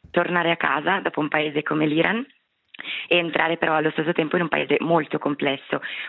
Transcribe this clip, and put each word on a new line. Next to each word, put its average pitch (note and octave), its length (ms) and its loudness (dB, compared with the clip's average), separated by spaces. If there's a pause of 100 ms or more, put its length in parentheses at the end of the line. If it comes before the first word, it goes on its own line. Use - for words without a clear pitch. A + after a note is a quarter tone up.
(100)
tornare E3+ 400 2
a E3+ 60 2
casa D#3 440 0
dopo D#3 200 -6
un D3+ 80 0
paese D3+ 340 0
come D#3 240 0
l'Iran E3+ 380 2 (840)
e F3 80 4
entrare E3 400 0
però D#3+ 180 0
allo D#3 160 2
stesso D#3+ 220 0
tempo D#3+ 240 0
in F3+ 60 2
un E3 60 0
paese D3 320 2
molto D#3+ 380 2
complesso, C#3 600 -2 (280)